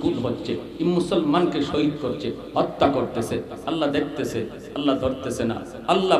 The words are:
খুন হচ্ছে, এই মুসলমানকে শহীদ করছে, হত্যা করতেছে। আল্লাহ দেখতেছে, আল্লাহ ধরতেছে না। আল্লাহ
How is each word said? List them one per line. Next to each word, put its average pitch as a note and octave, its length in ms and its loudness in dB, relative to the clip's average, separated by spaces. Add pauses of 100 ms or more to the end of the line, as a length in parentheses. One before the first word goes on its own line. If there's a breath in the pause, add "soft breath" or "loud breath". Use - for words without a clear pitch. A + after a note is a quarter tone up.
খুন - 120 2
হচ্ছে, A#2 380 -2
এই - 320 -4
মুসলমানকে E3+ 800 4
শহীদ D3 280 2 (120)
করছে, A#2+ 340 -4 (180)
হত্যা D3 340 2
করতেছে। A#2+ 540 -2 (240)
আল্লাহ D3+ 220 0
দেখতেছে, C3+ 580 -2 (280)
আল্লাহ C#3+ 220 2
ধরতেছে B2 480 -2
না। A2+ 100 0 (340)
আল্লাহ F#3 320 4